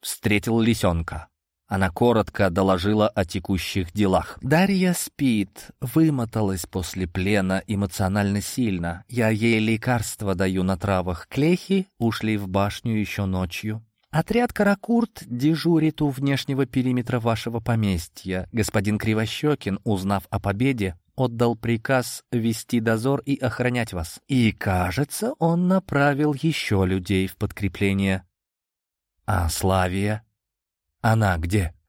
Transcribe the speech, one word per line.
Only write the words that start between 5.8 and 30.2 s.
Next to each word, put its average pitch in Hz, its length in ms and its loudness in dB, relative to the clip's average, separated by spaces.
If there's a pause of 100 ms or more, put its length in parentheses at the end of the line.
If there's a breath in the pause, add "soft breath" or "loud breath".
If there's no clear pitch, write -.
вымоталась 117 840 0
после 92 420 -4
плена 95 580 0
эмоционально 101 760 0
сильно. 90 680 -4
Я 117 220 2
ей 110 280 2
лекарства 110 760 -2
даю 95 260 0
на 95 140 0
травах. 92 520 -2
Клехи 180 600 0 (100)
ушли 110 380 0
в 101 100 -4
башню 101 540 0
ещё 101 260 -2
ночью. 95 560 -4 (300)
Отряд 220 400 0
"Каракурт" 214 720 0
дежурит 156 760 2
у 147 80 2
внешнего 139 560 0
периметра 127 520 0
вашего 113 420 -2
поместья. 92 920 -2
Господин 104 460 0
Кривощёкин, 110 840 -2
узнав 98 440 0
о 101 100 -4
победе, 101 600 -2 (180)
отдал 120 400 0
приказ 117 760 -2
вести 117 500 0
дозор 113 400 0
и 139 160 -2
охранять 123 580 -2
вас. 85 340 -8
И, 120 240 4
кажется, 98 840 -2
он 170 280 2
направил 147 680 2
ещё 127 500 0
людей 95 420 0
в - 120 -10
подкрепление". 98 840 0 (1000)
"А 90 240 0
Славия? 95 760 0 (760)